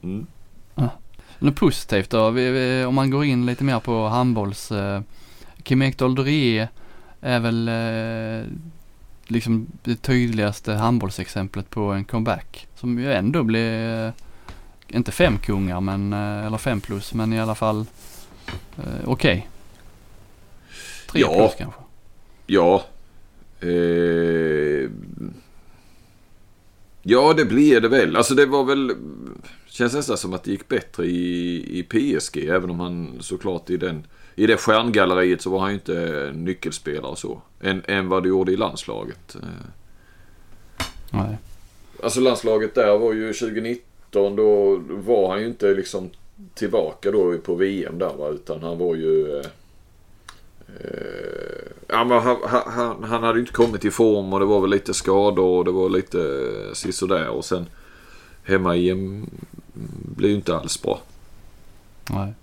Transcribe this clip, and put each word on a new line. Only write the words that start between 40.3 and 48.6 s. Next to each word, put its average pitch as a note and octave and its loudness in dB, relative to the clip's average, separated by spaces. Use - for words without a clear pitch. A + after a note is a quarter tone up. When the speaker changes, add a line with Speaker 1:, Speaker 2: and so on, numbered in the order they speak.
Speaker 2:
Nej. G#2 -4
Speaker 1:
Alltså, A2+ -2
landslaget A2 2
där G#2+ 6
var A2+ 2
ju A2 -2
tjugonitton, A2 -2
då G2+ 4
var G2 2
han G2 -2
ju A2+ -4
inte G#2 2
liksom F#2 -6
tillbaka F#2+ -2
då F2+ 2
på F2 -4
V F#2+ 0
M D#2+ -8
där, F2 -2
va, D2 -4
utan D#2 -8